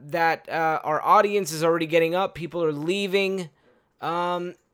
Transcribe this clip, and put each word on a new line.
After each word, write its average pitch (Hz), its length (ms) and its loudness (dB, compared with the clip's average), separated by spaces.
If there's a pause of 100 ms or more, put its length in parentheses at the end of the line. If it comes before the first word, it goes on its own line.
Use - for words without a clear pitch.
that, 165 420 0
uh, 160 340 0
our 151 180 0
audience 202 500 4
is 156 120 -4
already 165 240 2
getting 165 280 2
up. 185 200 -2
People 170 280 -6
are 160 80 2
leaving. 190 760 -2 (520)
Um, 175 540 -4 (180)